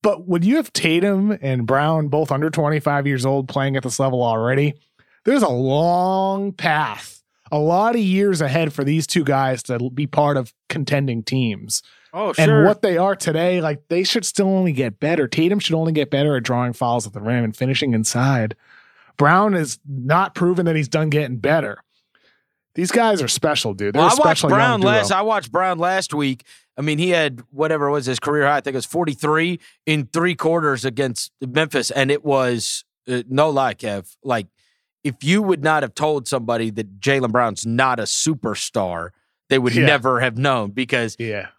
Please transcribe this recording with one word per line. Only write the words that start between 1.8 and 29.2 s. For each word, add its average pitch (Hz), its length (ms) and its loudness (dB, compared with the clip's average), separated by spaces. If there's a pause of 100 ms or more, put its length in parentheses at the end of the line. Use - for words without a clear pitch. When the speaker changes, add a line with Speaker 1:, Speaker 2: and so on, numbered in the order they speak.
Speaker 1:
both 147 220 0
under 151 200 0
twenty-five 147 560 0
years 131 180 -2
old, 135 220 0
playing 135 280 -2
at 131 60 -2
this 123 180 -6
level 127 220 0
already, 123 540 0 (480)
there's 262 180 2
a 175 80 2
long 180 1000 0
path, 151 720 -4 (280)
a 151 60 0
lot 185 380 2
of 226 60 0
years 190 380 2
ahead 151 320 0
for 143 120 -4
these 151 240 0
two 170 160 0
guys 135 400 0
to 123 260 -4
be 135 160 -4
part 147 320 2
of 123 160 -6 (160)
contending 135 540 -2
teams. 110 580 -4 (320)
Speaker 2:
Oh, 196 140 -4 (100)
Speaker 1:
And 156 120 6
Speaker 2:
sure. 147 160 6
Speaker 1:
what 208 180 4
they 180 160 2
are 190 160 2
today, 175 460 0
like, 151 260 -4
they 180 160 0
should 196 220 -2
still 196 220 0
only 185 260 2
get 123 260 -2
better. 151 280 0
Tatum 175 300 0
should 170 160 -2
only 160 180 0
get 147 200 0
better 143 260 2
at 117 60 -2
drawing 123 300 -2
fouls 120 340 -2
at 101 60 -16
the 107 60 -12
rim 117 240 -2
and 110 140 -4
finishing 131 380 -2
inside. 120 600 0 (640)
Brown 185 360 4
has 151 260 -2 (100)
not 143 460 0
proven 175 320 0
that 160 80 2
he's 151 120 0
done 156 220 0
getting 139 280 -2
better. 131 420 0 (960)
These 180 160 -2
guys 220 300 2
are 120 60 -2
special, 139 460 -2
dude. 101 220 -4
They're 147 60 4
Speaker 2:
Well, 180 80 8
Speaker 1:
a - 20 6
Speaker 2:
I - 20 4
watched 277 80 2 (200)
Speaker 1:
special 151 80 2
young 190 80 4
Speaker 2:
Brown 233 240 2
Speaker 1:
duo. 196 100 4
Speaker 2:
last, 208 200 2
I 190 100 0
watched 214 300 -2
Brown 180 280 -2
last 180 340 -2
week. 139 300 -2 (340)
I 135 40 -6
mean, 151 160 -2
he 180 120 0
had 147 320 0 (100)
whatever 151 360 0
it 143 40 0
was, 143 140 -2
his 127 140 -2
career 147 260 0
high, 143 120 4
I 131 40 -2
think 139 140 -6
it - 20 -2
was 120 80 -6
forty-three 160 760 -2 (260)